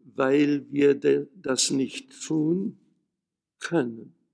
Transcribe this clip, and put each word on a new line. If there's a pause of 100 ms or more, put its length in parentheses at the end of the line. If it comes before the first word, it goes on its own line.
(160)
weil
wir
de-,
das
nicht
tun (800)
können (180)